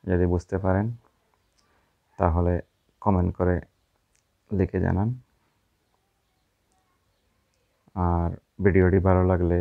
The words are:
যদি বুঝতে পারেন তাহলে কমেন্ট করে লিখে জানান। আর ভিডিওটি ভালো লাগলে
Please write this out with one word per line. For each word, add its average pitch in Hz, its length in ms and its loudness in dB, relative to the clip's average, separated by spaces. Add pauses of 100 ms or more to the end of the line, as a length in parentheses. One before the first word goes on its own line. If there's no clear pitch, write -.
যদি 90 280 0
বুঝতে 90 320 -4
পারেন 98 220 0 (1300)
তাহলে 87 360 0 (500)
কমেন্ট 92 340 2
করে 90 180 0 (920)
লিখে 92 340 -2
জানান। 90 240 -2 (3000)
আর 87 340 -2 (340)
ভিডিওটি 92 340 4 (100)
ভালো 92 220 2
লাগলে 87 300 0